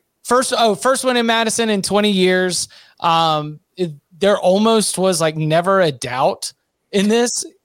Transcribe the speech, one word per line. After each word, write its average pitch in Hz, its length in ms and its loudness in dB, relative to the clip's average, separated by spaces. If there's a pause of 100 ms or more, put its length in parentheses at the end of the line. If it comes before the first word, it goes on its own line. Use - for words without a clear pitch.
(240)
first, 247 340 0
oh, 220 180 2
first 254 280 -2
win 254 140 0
in 233 80 0
Madison 226 440 0
in 202 120 0
twenty 208 300 0
years. 185 580 0 (320)
Um, 156 580 0 (160)
it, 180 160 -4 (280)
there 196 180 2
almost 214 600 2
was, 185 200 0
like, 160 160 0
never 170 460 2
a 165 100 2
doubt 131 640 -4 (400)
in 202 160 0
this. 233 340 -2 (220)